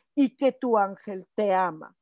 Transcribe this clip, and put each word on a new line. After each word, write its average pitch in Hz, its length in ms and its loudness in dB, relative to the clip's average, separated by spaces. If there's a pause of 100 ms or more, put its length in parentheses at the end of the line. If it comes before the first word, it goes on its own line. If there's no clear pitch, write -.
(140)
y 277 220 0
que 262 160 0
tu 240 240 0
ángel 196 580 -4
te 202 200 0
ama, 170 480 -2